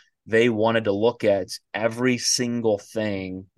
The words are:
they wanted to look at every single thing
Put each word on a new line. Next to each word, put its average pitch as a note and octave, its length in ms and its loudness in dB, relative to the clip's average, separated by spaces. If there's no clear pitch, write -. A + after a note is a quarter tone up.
they A2+ 220 4
wanted A2+ 360 2
to G#2 80 0
look A2+ 320 0
at G2 240 2
every A#2 440 0
single A#2+ 600 0
thing F#2+ 680 -6